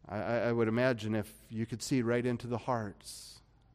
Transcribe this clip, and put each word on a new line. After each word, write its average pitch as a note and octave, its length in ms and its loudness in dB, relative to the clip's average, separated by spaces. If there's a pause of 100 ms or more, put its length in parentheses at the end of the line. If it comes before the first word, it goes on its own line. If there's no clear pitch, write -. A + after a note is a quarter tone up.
I, - 100 -6
I, A2+ 200 0
I A2+ 140 2
would A#2 180 4
imagine A2+ 440 2
if G#2+ 180 -2 (180)
you A2+ 180 -2
could - 160 -6
see C3+ 180 2
right A#2+ 240 2
into A#2+ 220 -2
the A#2+ 100 -2
hearts - 840 -4 (340)